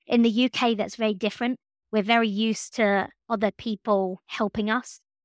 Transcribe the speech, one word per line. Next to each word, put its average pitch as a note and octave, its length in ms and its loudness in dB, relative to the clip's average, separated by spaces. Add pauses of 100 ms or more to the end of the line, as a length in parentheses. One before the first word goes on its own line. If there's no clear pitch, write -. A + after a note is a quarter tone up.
In A#3+ 140 4
the A#3 80 4
U A#3+ 200 2
K, A#3 260 0
that's G3+ 200 -6
very A3 180 0
different. A#3 460 -4 (320)
We're G#3+ 120 2
very A3+ 260 2
used G#3+ 460 -2
to G3+ 340 2 (200)
other G#3 220 0
people G3 760 -2
helping G#3+ 420 -2
us. B3 320 -4 (240)